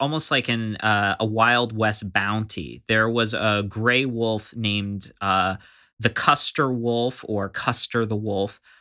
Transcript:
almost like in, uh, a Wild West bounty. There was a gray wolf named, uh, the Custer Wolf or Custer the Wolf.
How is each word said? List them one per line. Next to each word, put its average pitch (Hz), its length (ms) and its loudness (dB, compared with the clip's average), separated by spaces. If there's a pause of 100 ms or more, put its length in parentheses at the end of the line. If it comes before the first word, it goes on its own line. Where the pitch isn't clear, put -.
almost 151 300 -2
like 131 180 0
in, 113 280 -2
uh, 101 440 2
a 113 40 2
Wild 113 500 2
West 107 360 0
bounty. 101 760 -2
There 110 200 4
was 117 240 0
a 104 360 0
gray 123 340 2
wolf 113 540 -2
named, 101 540 -4 (100)
uh, 95 340 2 (440)
the 113 100 2
Custer - 640 0
Wolf 120 560 0
or 101 180 0
Custer 117 580 -2
the 107 120 -2
Wolf. 101 420 -2 (220)